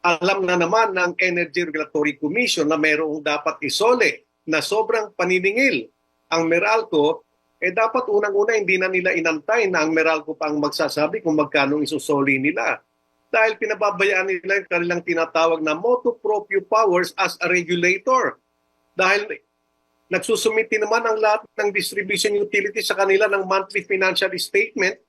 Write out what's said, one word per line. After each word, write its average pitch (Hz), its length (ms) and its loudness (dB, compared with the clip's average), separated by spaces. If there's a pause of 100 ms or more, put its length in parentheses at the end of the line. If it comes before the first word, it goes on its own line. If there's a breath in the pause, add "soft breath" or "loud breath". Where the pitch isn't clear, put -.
alam 180 420 0
na 180 80 2
naman 196 400 2
ng 175 240 -2
Energy 175 480 -2
Regulatory 151 540 -2
Commission 170 480 -2
na 156 100 0
mayroong 151 460 0
dapat 151 420 -4
isole 214 640 0 (180)
na 156 160 0
sobrang 220 540 -2
paniningil 185 760 0 (400)
ang 165 160 0
Meralco, 170 800 0 (320)
eh, 180 160 -2
dapat 226 320 0
unang-una 208 480 2
hindi 190 240 0
na 185 80 0
nila 185 300 0
inantay 165 500 0
na 180 160 0
ang 160 80 0
Meralco 160 480 0
pa 156 80 -4
ang 147 160 -2
magsasabi 147 640 -2
kung 160 100 0
magkano 147 480 0
isusoli 139 560 0
nila. 135 400 -2 (480)
Dahil 220 320 2
pinababayaan 196 720 0
nila 190 320 -2
yung - 80 -14
kanilang 175 320 -2
tinatawag 165 560 0
na 156 160 -2
motu 240 480 0
proprio 208 400 -2
powers 190 560 2
as 180 240 0
a 175 80 -2
regulator. 180 880 0 (560)
Dahil 196 480 0 (640)
nagsusumiti 220 720 0
naman 214 240 0
ang 220 160 0
lahat 214 240 2 (160)
ng 202 160 -2
distribution 196 640 -2
utility 202 480 -2
sa 214 80 -2
kanila 196 320 2
ng 196 160 0
monthly 190 400 -2
financial 190 560 0
statement. 202 720 -2